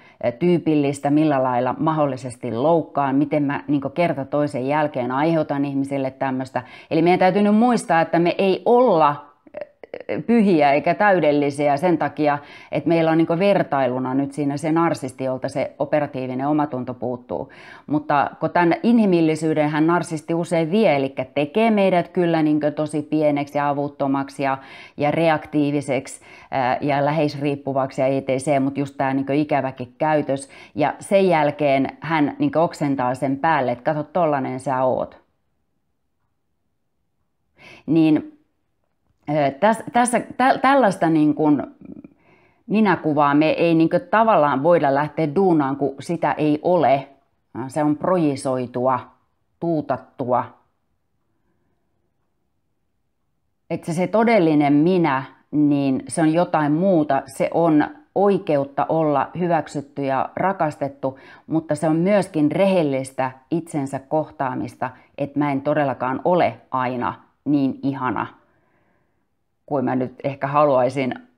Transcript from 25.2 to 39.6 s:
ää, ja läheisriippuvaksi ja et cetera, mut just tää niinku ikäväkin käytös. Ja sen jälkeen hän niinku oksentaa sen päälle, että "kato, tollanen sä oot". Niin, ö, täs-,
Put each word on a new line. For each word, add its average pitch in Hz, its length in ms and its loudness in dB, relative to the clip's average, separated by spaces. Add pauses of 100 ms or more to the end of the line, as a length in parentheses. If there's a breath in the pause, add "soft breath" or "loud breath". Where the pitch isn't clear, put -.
ää, 127 300 0
ja 143 240 0
läheisriippuvaksi 139 960 -2
ja 131 60 2
et 135 200 -2
cetera, 135 340 0
mut 139 180 -2
just 143 180 -4
tää 135 180 -2
niinku 135 180 -2
ikäväkin 135 640 -2
käytös. 147 500 -2 (260 loud breath)
Ja 147 260 0
sen 196 280 2
jälkeen 147 580 2 (140)
hän 147 380 0
niinku 143 200 0
oksentaa 139 560 0
sen 135 220 -2
päälle, 135 360 0
että - 220 -2
"kato, - 80 -4 (100)
tollanen 135 480 -2
sä 131 240 -2
oot". - 380 -2 (2750 loud breath)
Niin, 156 520 2 (880)
ö, 147 220 0
täs-, 208 420 0